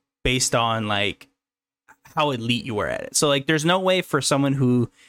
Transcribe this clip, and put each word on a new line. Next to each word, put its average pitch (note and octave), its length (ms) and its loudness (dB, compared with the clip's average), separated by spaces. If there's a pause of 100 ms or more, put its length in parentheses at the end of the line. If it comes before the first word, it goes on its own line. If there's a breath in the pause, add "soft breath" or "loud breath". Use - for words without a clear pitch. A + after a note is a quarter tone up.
(240)
based B2+ 320 0
on, A2+ 320 0
like, G2+ 400 -2 (880)
how D3 160 0
elite A#2+ 340 -4
you A#2 100 -6
were F#2+ 120 -2
at A1 140 -4
it. G1+ 140 -12
So, D#3 120 2
like, C#3 180 0
there's D#3 200 0
no F3+ 140 2
way F#3 220 2
for D3 200 -2
someone C#3 320 2
who B2 360 2 (200 soft breath)